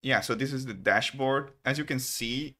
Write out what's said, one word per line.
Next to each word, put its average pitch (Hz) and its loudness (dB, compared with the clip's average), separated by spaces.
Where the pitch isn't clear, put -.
yeah, 131 2
so - 0
this 135 -2
is 131 -4
the 120 -8
dashboard. 131 2
As 135 0
you 151 -2
can 147 0
see 127 -4